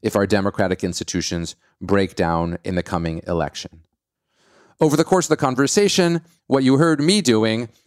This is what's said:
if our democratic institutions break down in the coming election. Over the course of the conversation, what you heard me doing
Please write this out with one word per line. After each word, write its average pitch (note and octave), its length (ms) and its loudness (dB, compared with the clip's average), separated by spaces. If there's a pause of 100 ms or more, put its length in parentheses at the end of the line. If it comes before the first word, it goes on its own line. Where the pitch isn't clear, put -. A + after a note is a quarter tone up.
if G#2+ 140 -2
our G2+ 100 2
democratic F#2+ 580 -2
institutions F2 720 -6 (240)
break F#2+ 340 -2
down E2+ 500 -2
in F#2+ 100 -6
the F2 80 -2
coming E2 440 -6
election. E2 540 -8 (1000)
Over D3+ 160 2
the D#3 80 4
course F3+ 220 2
of - 40 0
the D#3 60 2
conversation, E3+ 840 2 (240)
what C3+ 180 2
you C3 120 4
heard D#3 240 4
me F#3+ 200 2
doing A2+ 480 2 (180)